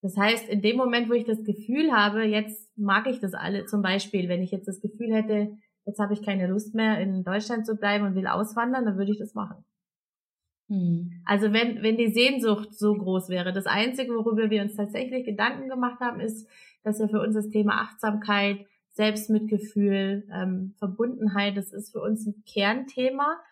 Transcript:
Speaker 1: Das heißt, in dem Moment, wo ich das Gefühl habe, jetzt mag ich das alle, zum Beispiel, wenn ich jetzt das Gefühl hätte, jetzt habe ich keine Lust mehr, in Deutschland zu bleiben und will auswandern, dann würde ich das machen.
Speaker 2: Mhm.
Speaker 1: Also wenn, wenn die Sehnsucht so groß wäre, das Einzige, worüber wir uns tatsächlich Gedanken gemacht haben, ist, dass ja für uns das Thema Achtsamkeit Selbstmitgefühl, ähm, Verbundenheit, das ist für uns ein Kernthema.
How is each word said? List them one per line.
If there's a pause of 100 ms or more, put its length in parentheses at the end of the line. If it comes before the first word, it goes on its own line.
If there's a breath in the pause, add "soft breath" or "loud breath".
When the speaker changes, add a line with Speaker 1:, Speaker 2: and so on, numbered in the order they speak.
Speaker 1:
Das
heißt,
in
dem
Moment,
wo
ich
das
Gefühl
habe,
jetzt
mag
ich
das
alle,
zum
Beispiel,
wenn
ich
jetzt
das
Gefühl
hätte, (300 loud breath)
jetzt
habe
ich
keine
Lust
mehr,
in
Deutschland
zu
bleiben
und
will
auswandern,
dann
würde
ich
das
machen. (1000)
Speaker 2:
Mhm.
Speaker 1:
Also
wenn,
wenn
die
Sehnsucht
so
groß
wäre,
das
Einzige,
worüber
wir
uns
tatsächlich
Gedanken
gemacht
haben,
ist, (340 loud breath)
dass
ja
für
uns
das
Thema
Achtsamkeit (320 soft breath)
Selbstmitgefühl,
ähm,
Verbundenheit,
das
ist
für
uns
ein
Kernthema. (140)